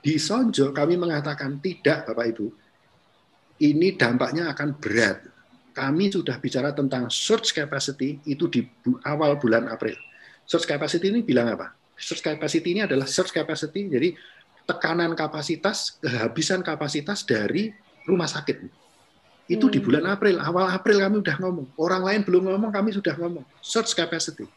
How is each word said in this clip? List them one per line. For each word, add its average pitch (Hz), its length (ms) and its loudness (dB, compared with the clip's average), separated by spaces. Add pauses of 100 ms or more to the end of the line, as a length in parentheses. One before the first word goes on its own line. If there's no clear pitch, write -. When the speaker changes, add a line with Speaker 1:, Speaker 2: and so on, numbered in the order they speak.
Speaker 1:
Di 147 180 2
Sonjo 208 480 2
kami 151 300 2
mengatakan, 147 580 -4
"Tidak, 160 480 0
Bapak 117 220 -2
Ibu, 110 180 -4 (1160)
ini 160 320 4
dampaknya 135 560 0
akan 147 260 -4
berat." 107 420 0 (520)
Kami 147 360 0
sudah 156 320 -2
bicara 131 320 -2
tentang 131 380 -2
surge - 440 0
capacity 143 720 -4
itu 151 240 -2
di 131 160 0
bu-, - 400 -4
awal 147 320 2
bulan 113 320 2
April. 110 280 -6 (500)
Surge - 200 0
capacity 156 460 0
ini 233 80 2
bilang 120 320 2
apa? 92 220 -8 (200)
Surge - 300 -8
capacity 160 480 -2
ini 202 100 0
adalah 135 220 0
surge 180 300 -2
capacity, 165 580 -4
jadi 147 240 2 (480)
tekanan 165 500 0
kapasitas, 160 880 -4
kehabisan 139 640 -2
kapasitas 151 580 -4
dari 135 540 0 (320)
rumah 170 180 2
sakit. 147 320 -4 (880)
Itu 220 240 2
di 151 80 2
Speaker 2:
Hmm. 101 80 0
Speaker 1:
bulan 147 220 2
April, 202 320 4
awal 180 320 0
April 202 260 4
kami 196 220 2
udah 160 180 -2
ngomong. 180 380 -4
Orang 180 260 0
lain 202 220 2
belum 185 240 4
ngomong, 202 240 0
kami 208 180 2
sudah 196 240 -2
ngomong. 170 300 -6 (160)
Surge - 340 -2
capacity. 160 640 -4